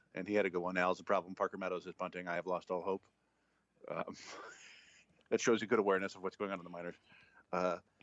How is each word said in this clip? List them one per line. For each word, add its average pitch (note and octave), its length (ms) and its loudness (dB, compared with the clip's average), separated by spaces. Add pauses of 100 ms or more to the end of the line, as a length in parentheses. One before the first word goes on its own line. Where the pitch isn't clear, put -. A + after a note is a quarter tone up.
(140)
and F#2+ 120 -6
he G#2 80 0
had G2+ 120 6
a F#2 40 0
good F2 120 0
one. F#2 160 0
"Al's F#2 220 4
a F2+ 40 -18
problem. F#2+ 300 0
Parker G2 240 -2
Meadows F2+ 280 -4
is F2+ 120 -8
bunting. F2+ 300 -6
I F2 80 -2
have F2 100 -4
lost F2+ 240 -2
all F2+ 100 0
hope." F#2+ 220 -2 (880)
Um, - 240 -6 (540)
<laughs> - 640 -20
that A#2 120 4
shows A2+ 180 6
you G#2+ 60 -2
good A2 120 4
awareness G2 360 4
of F#2 80 -12
what's F#2 140 -4
going G2+ 160 -4
on F#2+ 60 -2
in E2+ 60 -12
the F2 60 -14
minors. F2 240 -8 (580)
Uh, F2+ 240 2 (260)